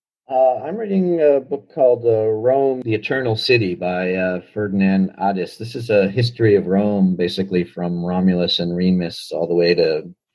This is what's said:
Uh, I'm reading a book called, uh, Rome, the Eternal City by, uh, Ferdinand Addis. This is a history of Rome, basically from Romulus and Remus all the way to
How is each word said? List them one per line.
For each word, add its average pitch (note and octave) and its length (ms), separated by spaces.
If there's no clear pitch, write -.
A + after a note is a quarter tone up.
Uh, C3 280
I'm D#3+ 180
reading F#3+ 460
a C#3+ 180
book C3+ 340
called, B2 320
uh, A2 220
Rome, B2+ 540
the A#2 120
Eternal A#2+ 420
City G#2+ 380
by, F2+ 400
uh, F#2 280
Ferdinand F#2+ 640
Addis. F#2+ 400
This - 160
is A#2 160
a G2+ 200
history A#2 460
of F2+ 120
Rome, G2 480
basically F2+ 480
from F2 420
Romulus F2+ 540
and F2 160
Remus F2+ 560
all D#2 160
the E2+ 80
way F2 180
to D#2+ 300